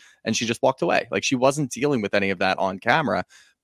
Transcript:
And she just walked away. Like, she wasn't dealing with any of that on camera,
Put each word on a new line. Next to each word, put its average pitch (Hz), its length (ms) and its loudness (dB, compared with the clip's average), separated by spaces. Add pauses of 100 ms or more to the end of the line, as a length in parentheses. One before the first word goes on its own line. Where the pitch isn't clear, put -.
(240)
And 113 120 -2
she 117 100 -2
just 117 160 -4
walked 131 200 0
away. - 280 0
Like, 107 140 -2
she 135 120 -2
wasn't 135 360 0
dealing 131 300 -2
with 101 120 -2
any 98 160 2
of 92 100 -4
that 95 180 0
on 95 220 -2
camera, 117 440 2 (400)